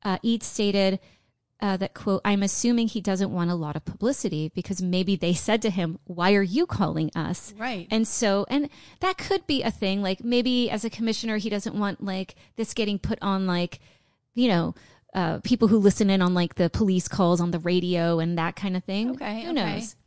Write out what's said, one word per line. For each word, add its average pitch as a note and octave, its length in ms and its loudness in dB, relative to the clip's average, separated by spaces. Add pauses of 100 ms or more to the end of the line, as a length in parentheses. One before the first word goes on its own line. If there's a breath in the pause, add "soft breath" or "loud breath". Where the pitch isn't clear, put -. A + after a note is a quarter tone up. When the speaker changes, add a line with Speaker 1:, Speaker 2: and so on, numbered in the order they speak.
Speaker 1:
uh, F#3+ 180 -2
Eads A3+ 240 0
stated, G3 540 2 (640 soft breath)
uh, G3 160 0
that, F#3+ 160 -4
quote, F#3+ 320 -2
"I'm G3+ 180 2
assuming A#3 460 2
he A3 100 -6
doesn't F#3+ 320 0
want F3 180 0
a F3 60 0
lot D#3 220 -4
of - 80 -10
publicity F3+ 680 -4
because F#3 280 -6
maybe F#3 340 0
they F3 180 0
said A3 280 0
to A3 80 0
him, F3 340 -2
'Why F3+ 300 2
are G3 100 6
you A3+ 220 0
calling D#3 500 0
us?'" E3 420 -4
Speaker 2:
Right. G#3+ 320 -8
Speaker 1:
And A3 160 2
so, G3+ 440 0
and C#4+ 180 0 (320 loud breath)
that F#4 180 0
could - 300 -2
be C#4 160 0
a A3+ 80 -2
thing. G3 300 -2
Like, F#3+ 240 -2
maybe B3 440 2
as G#3+ 140 -4
a A3+ 60 -2
commissioner, A3 480 -2
he G#3 120 -4
doesn't G3+ 240 -4
want, G3+ 300 -2
like, F#3+ 320 -6 (220 soft breath)
this A3+ 160 -4
getting G#3 260 -2
put - 220 -4
on, F#3+ 260 0
like, F3 320 -2 (540 soft breath)
you A#3+ 160 2
know, E3+ 260 2 (380 loud breath)
uh, E3+ 320 -2
people A3+ 240 4
who A3 100 6
listen G3 300 6
in F#3+ 120 4
on, F3+ 120 4
like, F3 220 0
the E3+ 140 2
police F#3+ 380 2
calls F3 320 4
on F3 120 0
the E3+ 80 0
radio F3 600 2
and E3+ 180 0
that E3 200 -2
kind F#3 180 -2
of F3+ 80 -2
thing. G#3+ 280 -2
Speaker 2:
Okay, A#3 320 -6
Speaker 1:
Who E4+ 80 -6
Speaker 2:
okay. G#3 240 -2
Speaker 1:
knows? A3 200 -8 (120)